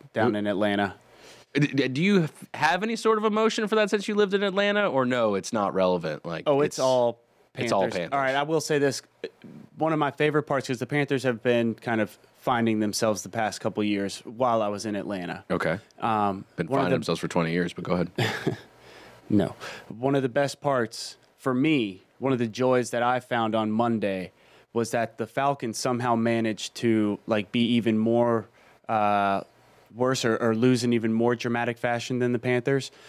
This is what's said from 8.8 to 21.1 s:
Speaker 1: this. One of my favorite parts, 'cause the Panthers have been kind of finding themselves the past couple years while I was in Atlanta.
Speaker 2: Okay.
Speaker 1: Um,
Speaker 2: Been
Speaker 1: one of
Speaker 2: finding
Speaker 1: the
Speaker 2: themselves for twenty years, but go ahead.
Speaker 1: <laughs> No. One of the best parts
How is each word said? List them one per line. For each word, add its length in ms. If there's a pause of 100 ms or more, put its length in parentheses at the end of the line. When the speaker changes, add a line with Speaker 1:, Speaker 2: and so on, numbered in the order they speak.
Speaker 1:
this. 220 (760)
One 140
of 80
my 100
favorite 340
parts, 220
'cause 140
the 60
Panthers 360
have 220
been 320
kind 240
of 180 (220)
finding 400
themselves 420
the 60
past 320
couple 240
years 400
while 360
I 60
was 180
in 120
Atlanta. 520
Speaker 2:
Okay. 300 (220)
Speaker 1:
Um, 440 (120)
Speaker 2:
Been 100
Speaker 1:
one 140
of 60
Speaker 2:
finding 40
Speaker 1:
the 60
Speaker 2:
themselves 240
for 80
twenty 240
years, 200
but 120
go 80
ahead. 260
Speaker 1:
<laughs> 400 (720)
No. 240 (340)
One 280
of 60
the 60
best 320
parts 560 (220)